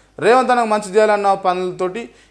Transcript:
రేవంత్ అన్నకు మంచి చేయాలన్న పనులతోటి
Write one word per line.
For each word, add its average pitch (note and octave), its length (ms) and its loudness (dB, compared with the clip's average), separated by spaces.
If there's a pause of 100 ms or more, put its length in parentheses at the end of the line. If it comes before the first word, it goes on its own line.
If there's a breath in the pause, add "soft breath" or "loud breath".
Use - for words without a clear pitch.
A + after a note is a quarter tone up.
(180 soft breath)
రేవంత్ A#3 320 2
అన్నకు A#3+ 160 2
మంచి G#3 300 -2
చేయాలన్న G#3 380 2
పనులతోటి F#3 760 -4 (200 soft breath)